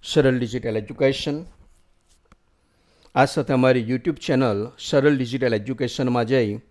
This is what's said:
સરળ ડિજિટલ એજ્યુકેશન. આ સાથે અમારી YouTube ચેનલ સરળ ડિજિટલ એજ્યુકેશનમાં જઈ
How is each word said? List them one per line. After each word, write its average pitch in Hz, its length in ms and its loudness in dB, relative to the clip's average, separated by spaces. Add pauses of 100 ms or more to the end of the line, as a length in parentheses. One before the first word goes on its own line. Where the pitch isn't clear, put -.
સરળ 135 340 2
ડિજિટલ 117 380 -4
એજ્યુકેશન. 139 680 -2 (1700)
આ 135 100 6
સાથે 139 280 -2
અમારી 127 280 4
YouTube 127 360 -4
ચેનલ 123 640 -2
સરળ 143 380 2
ડિજિટલ 123 380 -2
એજ્યુકેશનમાં 120 680 -2
જઈ 113 360 0 (100)